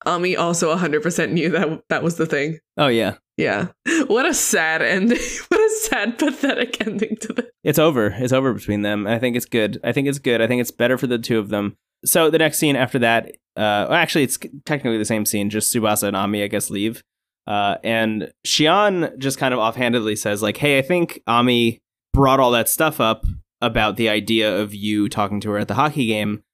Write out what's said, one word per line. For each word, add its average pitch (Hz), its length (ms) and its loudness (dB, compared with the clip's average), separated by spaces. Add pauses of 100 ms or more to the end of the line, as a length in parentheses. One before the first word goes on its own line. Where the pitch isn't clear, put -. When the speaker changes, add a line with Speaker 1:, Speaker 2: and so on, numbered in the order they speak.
Speaker 1:
Ami 175 300 0
also 170 360 0
a 165 60 0
hundred 151 260 0
percent 156 280 0
knew 160 200 0
that 160 380 -2
that - 140 -2
was 165 140 -2
the 160 80 0
thing. 156 340 -2 (160)
Speaker 2:
Oh, 147 120 2
yeah. 113 280 0 (220)
Speaker 1:
Yeah. 120 300 -2 (400)
What 247 180 2
a 339 80 2
sad 160 480 0
ending. 190 380 2 (140)
<laughs> - 160 -12
What 359 120 4
a 440 80 6 (200)
sad, 226 280 -2
pathetic - 680 -2
ending 208 360 -4
to - 120 -10
this. - 120 -4 (180)
Speaker 2:
It's 151 160 2
over. 127 380 4
It's 127 160 0
over 131 200 2
between 104 280 -2
them. 104 260 -2
I 117 120 0
think 120 160 -2
it's 120 100 -4
good. 107 380 -2
I 120 80 -2
think 139 160 0
it's 143 120 -4
good. 117 220 0
I 113 60 2
think 123 140 0
it's 113 100 -4
better 123 260 2
for 131 100 -2
the 120 120 0
two 120 200 0
of 101 100 -4
them. 101 260 -2 (300)
So 160 240 4
the 156 100 2
next 156 180 2
scene 147 180 2
after 127 240 0
that, 117 280 2 (280)
uh, 104 340 0
well, - 40 2
actually, 160 300 2
it's - 140 -2 (280)
technically 131 320 -2
the 107 80 -2
same 107 200 -2
scene, 104 240 -2
just 107 240 -2
Tsubasa 107 340 0
and 98 100 -2
Ami, 101 260 -2
I 101 40 -4
guess, 101 220 -4
leave. 104 340 -4 (420)
Uh, 101 380 -2
and 110 480 -2 (140)
Shion 175 720 2
just 131 200 -4
kind 131 160 0
of 123 60 -2
offhandedly 117 560 0
says, 104 260 -2
like, 104 160 -2
"Hey, 139 220 2
I - 20 0
think 170 460 -2
Ami 117 520 2 (340)
brought 135 260 4
all 127 120 4
that 113 180 2
stuff 156 300 0
up 110 260 0 (360)
about 110 360 0
the 113 120 2
idea 107 500 2
of 104 160 -4
you 104 340 0
talking 104 320 -2
to 104 100 -4
her 101 80 -2
at 104 80 -4
the 101 80 -4
hockey 143 320 0
game 107 340 -2 (120)